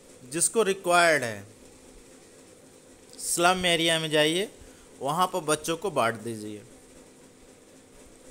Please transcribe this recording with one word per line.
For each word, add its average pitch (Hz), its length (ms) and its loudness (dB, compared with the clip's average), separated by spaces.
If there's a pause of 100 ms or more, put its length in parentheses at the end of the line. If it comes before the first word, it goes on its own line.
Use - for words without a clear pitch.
(300)
जिसको 175 320 0
रिक्वायर्ड 175 600 2
है, 104 220 -8 (1700)
स्लम 180 480 0
एरिया 165 340 2
में 160 100 -6
जाइए, 156 400 2 (500)
वहाँ 156 260 0
पर 180 140 -4
बच्चों 151 360 -2
को 190 140 -6
बांट 117 240 0
दीजिए। 107 480 -10 (1700)